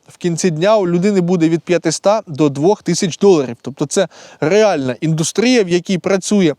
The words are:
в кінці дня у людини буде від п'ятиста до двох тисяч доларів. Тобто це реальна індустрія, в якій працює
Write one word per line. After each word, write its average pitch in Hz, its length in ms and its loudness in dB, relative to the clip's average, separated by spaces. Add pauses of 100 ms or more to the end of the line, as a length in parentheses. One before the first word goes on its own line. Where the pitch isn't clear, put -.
в - 80 -20
кінці 170 340 -2
дня 180 260 2
у 190 120 0
людини 185 320 0
буде 170 280 0
від 165 140 -2
п'ятиста 175 640 -2
до 151 220 -2
двох 147 340 0
тисяч 180 360 -4
доларів. 147 440 2
Тобто - 240 -6
це 185 220 -2 (320)
реальна 156 600 0
індустрія, 196 640 0
в 175 40 -4
якій 175 300 -2
працює 185 600 0